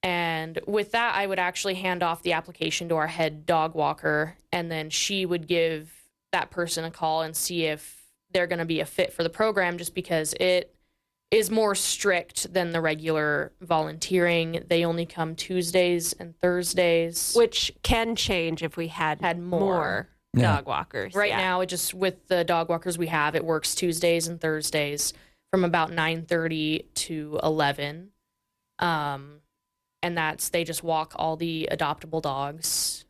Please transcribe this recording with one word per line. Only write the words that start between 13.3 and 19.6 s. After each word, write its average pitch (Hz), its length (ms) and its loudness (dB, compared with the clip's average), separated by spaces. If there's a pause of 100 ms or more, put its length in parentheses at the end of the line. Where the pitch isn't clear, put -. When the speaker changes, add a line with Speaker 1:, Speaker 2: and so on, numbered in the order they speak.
Speaker 1:
volunteering. 165 1040 2
They 170 160 4
only 170 220 0
come 160 280 -4
Tuesdays 175 760 0
and 170 260 -12
Thursdays. 175 960 2
Speaker 2:
Which 233 380 4 (100)
can 226 320 2
change 165 480 0
if 160 140 -4
we 165 120 -4
had 156 340 -2
Speaker 1:
Had 175 180 0
more. 175 200 0